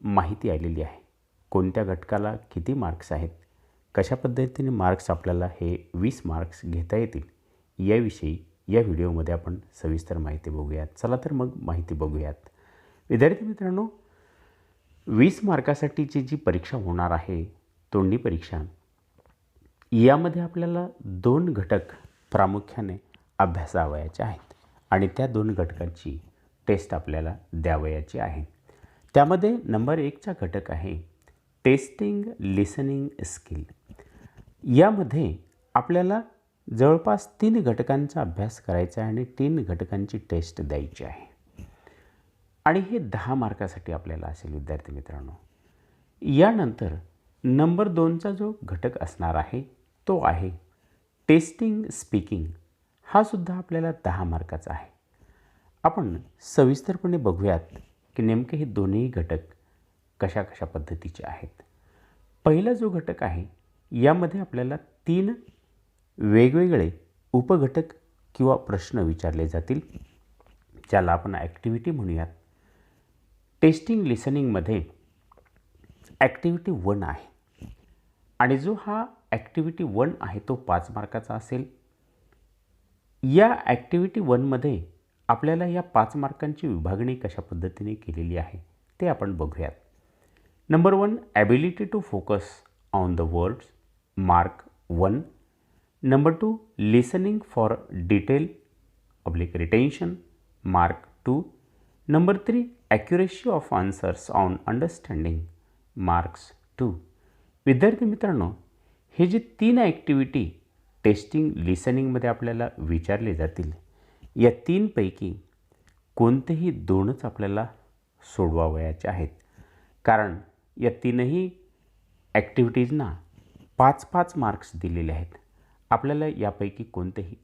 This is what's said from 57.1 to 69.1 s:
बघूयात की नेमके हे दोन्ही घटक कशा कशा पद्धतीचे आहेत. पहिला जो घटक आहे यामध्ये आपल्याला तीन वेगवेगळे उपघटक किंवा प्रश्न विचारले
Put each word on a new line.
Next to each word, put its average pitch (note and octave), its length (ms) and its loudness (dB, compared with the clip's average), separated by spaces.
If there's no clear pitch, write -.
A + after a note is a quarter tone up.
बघूयात F#2 580 0
की A#2 80 0
नेमके A#2+ 340 0
हे D3+ 80 -4
दोन्ही G#2 420 0
घटक E2 320 -4
कशा F#2+ 240 -2
कशा - 220 -12
पद्धतीचे E2 600 -10
आहेत. - 240 -14
पहिला F3+ 280 4
जो A3+ 160 0
घटक - 340 -4
आहे E2+ 220 -4
यामध्ये D#3+ 500 4
आपल्याला B2+ 360 -6
तीन F#3+ 260 2
वेगवेगळे B2 720 6
उपघटक C3 580 2
किंवा C3 220 4
प्रश्न G#2 420 -4
विचारले D#2+ 480 -2